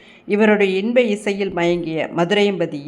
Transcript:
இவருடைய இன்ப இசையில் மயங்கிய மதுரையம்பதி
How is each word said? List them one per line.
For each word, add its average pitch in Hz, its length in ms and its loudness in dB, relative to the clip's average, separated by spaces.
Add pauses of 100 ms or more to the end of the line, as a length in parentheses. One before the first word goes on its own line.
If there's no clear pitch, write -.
(280)
இவருடைய 202 500 2
இன்ப 240 300 2
இசையில் 202 480 -4
மயங்கிய 170 560 -2
மதுரையம்பதி 175 760 0